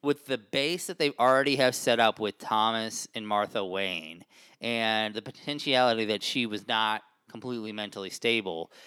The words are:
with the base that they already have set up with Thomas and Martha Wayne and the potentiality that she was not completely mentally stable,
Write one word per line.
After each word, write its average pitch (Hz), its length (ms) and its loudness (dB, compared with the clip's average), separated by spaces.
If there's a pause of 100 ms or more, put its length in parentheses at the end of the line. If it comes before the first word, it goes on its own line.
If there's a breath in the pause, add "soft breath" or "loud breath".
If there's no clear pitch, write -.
with 143 240 0
the 131 100 -2
base 139 480 -2
that 175 140 -10
they 143 180 2
already 131 380 4
have 127 180 4
set 120 260 2
up 110 200 4
with 107 180 -4
Thomas 110 760 0
and 110 120 -8
Martha 104 380 0
Wayne 90 580 -6 (380 soft breath)
and 110 540 0
the 117 60 -8
potentiality 127 840 0
that 104 160 -2
she 123 240 -2
was 107 220 -6
not 110 340 0 (260)
completely 117 440 -8
mentally 104 400 -8
stable, 98 600 -2 (160 loud breath)